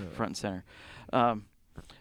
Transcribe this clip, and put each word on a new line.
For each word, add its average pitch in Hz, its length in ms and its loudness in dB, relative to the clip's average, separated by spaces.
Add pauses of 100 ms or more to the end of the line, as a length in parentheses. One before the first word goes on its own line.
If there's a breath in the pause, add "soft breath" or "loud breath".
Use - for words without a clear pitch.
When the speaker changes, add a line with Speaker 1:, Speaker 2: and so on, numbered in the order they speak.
Speaker 1:
Yeah. 90 140 -6
Speaker 2:
front 110 140 0
and - 80 -6
center. 95 260 -2 (500 loud breath)
Um, 120 320 4 (560 loud breath)